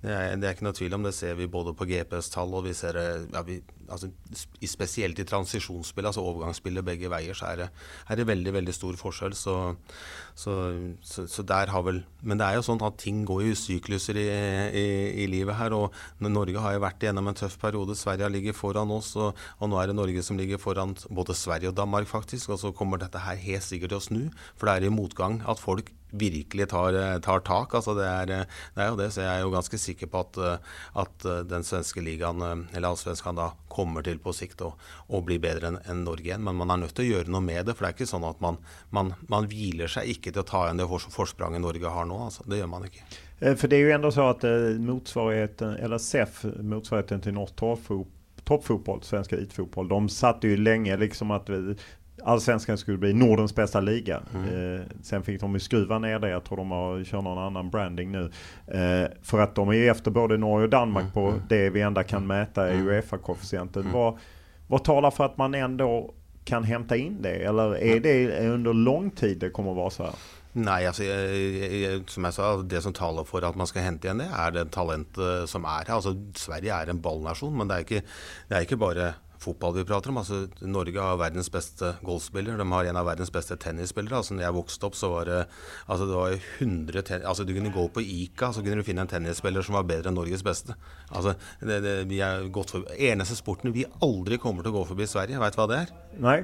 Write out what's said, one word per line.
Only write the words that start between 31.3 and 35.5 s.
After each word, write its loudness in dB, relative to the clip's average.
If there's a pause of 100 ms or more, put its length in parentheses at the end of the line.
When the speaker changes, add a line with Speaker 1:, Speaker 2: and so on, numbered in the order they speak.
Speaker 1:
den -2
svenske -4
ligaen, -2
eh, -6
eller 0
Allsvenskan -6
da, -2 (180)
kommer -2
til -4
på -4
sikt -10
å, -6 (400)
å 0
bli 0
bedre 0